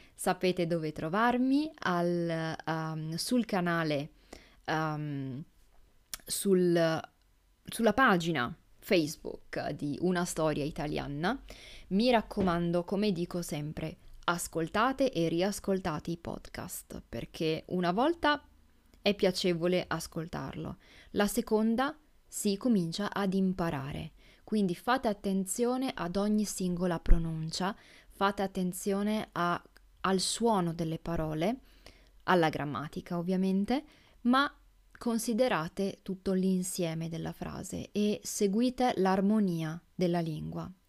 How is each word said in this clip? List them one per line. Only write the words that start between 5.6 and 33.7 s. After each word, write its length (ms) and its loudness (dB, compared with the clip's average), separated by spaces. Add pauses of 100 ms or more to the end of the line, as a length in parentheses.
sul, 760 2 (640)
sulla 300 2
pagina 640 2 (220)
Facebook 960 -2
di 300 -6
Una 240 2
Storia 380 0
Italiana. 760 -4 (460)
Mi 240 4
raccomando, 720 2
come 280 0
dico 300 -2
sempre, 560 -6 (280)
ascoltate 840 0
e 160 0
riascoltate 840 -2
i 60 -4
podcast, 880 -12
perché 600 -4
una 240 0
volta 500 2 (600)
è 140 2
piacevole 680 2
ascoltarlo, 920 -8 (340)
la 160 2
seconda 680 0 (280)
si 320 -2
comincia 560 0
ad 200 0
imparare, 800 -2 (320)
quindi 320 0
fate 320 0
attenzione 880 -2
ad 220 -6
ogni 300 2
singola 540 -2
pronuncia, 760 4 (340)
fate 320 0
attenzione 920 -2
a, 280 0 (400)
al 180 2
suono 540 2
delle 260 -4
parole, 600 -2 (640)
alla 260 4
grammatica 680 -6
ovviamente, 640 0 (380)